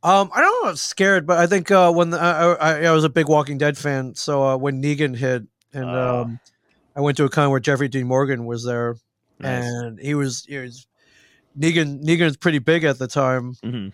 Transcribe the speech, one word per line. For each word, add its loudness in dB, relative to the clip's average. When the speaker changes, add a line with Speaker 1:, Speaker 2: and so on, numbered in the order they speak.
Speaker 1:
Um, 4
I 0
don't 2
know -2
if -8
scared, 0
but 4
I 6
think, 0
uh, 6
when 2
the, -4
I, 2
I, 0
I 4
was 4
a 2
big 0
Walking 2
Dead 0
fan, -4
so, -2
uh, 0
when -4
Negan -2
hit, -2
and, -8
Speaker 2:
Oh. -2
Speaker 1:
um, -8
I -4
went 0
to 2
a 2
con 2
where 2
Jeffrey 0
Dean -4
Morgan -2
was -8
there, -4
Speaker 2:
Nice. -6
Speaker 1:
and -8
he -6
was, -4
he -14
was, -16
Negan, 0
Negan 2
was 0
pretty 0
big 2
at 0
the -6
time. -2
Speaker 2:
Mm-hmm. -8